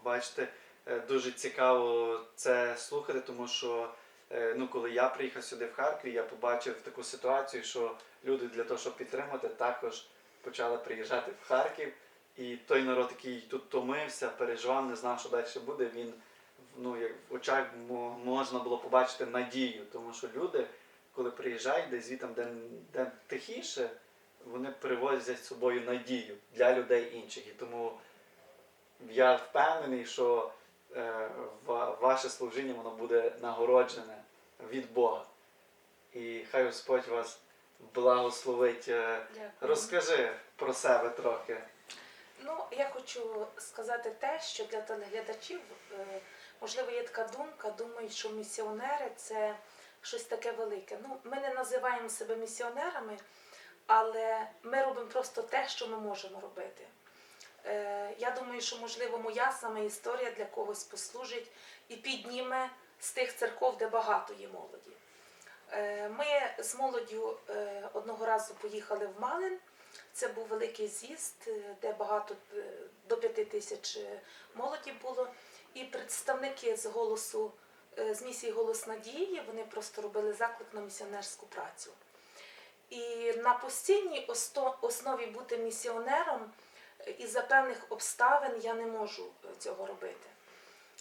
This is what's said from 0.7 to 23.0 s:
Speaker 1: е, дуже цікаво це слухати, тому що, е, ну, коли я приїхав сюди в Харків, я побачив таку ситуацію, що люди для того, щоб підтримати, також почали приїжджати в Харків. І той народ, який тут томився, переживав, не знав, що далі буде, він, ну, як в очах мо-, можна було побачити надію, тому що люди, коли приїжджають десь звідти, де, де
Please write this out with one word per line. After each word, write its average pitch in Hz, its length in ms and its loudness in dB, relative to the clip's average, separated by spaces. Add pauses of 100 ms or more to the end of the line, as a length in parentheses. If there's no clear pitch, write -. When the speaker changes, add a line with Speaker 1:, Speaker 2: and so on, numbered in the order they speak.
Speaker 1:
е, 120 140 0
дуже 127 320 2
цікаво 120 880 4 (160)
це 120 400 4
слухати, 139 440 -2
тому 120 280 -6
що, 117 420 0 (400)
е, 117 260 2
ну, 127 120 0
коли 117 220 -2
я 123 180 6
приїхав 131 360 -4
сюди 117 220 -6
в - 80 -8
Харків, 135 400 0
я 117 80 4
побачив 117 580 0
таку - 220 -10
ситуацію, 131 600 0
що 117 320 -2 (280)
люди 131 220 2
для 117 180 -2
того, 120 160 -2
щоб - 160 -4
підтримати, 120 520 -4
також - 580 -2 (360)
почали 120 360 0
приїжджати 117 540 -2 (100)
в - 60 -10
Харків. 135 440 4 (440)
І 123 200 -6
той 135 260 6
народ, 127 340 4
який 123 240 -8
тут - 280 -6
томився, 135 600 0
переживав, 123 580 2
не 120 100 -4
знав, 123 240 -2
що - 80 -6
далі 120 180 2 (200)
буде, 135 280 0
він, 117 200 -6 (640)
ну, 123 240 -4
як 113 120 -2 (180)
в 135 40 -4
очах 131 320 2 (220)
мо-, 120 360 -4
можна 127 340 0
було 120 200 0
побачити 127 480 4
надію, 120 680 -2
тому 120 200 -8
що 117 240 -8
люди, - 300 2 (480)
коли 120 160 0
приїжджають 131 600 0
десь 117 160 -4
звідти, 127 200 -6
де, 120 200 -2 (460)
де 131 180 0 (160)